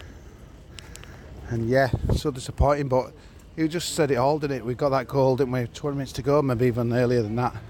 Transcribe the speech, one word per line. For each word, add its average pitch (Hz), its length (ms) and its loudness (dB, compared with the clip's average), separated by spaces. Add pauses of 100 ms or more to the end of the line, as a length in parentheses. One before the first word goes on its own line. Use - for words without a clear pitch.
(1500)
And 117 180 -2
yeah, 127 220 4 (260)
so 151 160 -2
disappointing, 139 560 0
but 127 240 0 (420)
you 160 140 0
just 165 260 -6
said 147 160 2
it 135 60 2
all, 143 240 2
didn't 139 160 -2
it? 110 80 -8
We 123 100 -2
got 143 140 0
that 131 180 2
goal, 131 300 4
didn't 123 160 0
we? 127 140 0
Twenty 143 320 -6
minutes 131 160 -6
to 131 80 -6
go, 143 200 4
maybe 127 240 2
even 117 260 2
earlier 123 300 4
than 107 140 -4
that. 123 180 0 (160)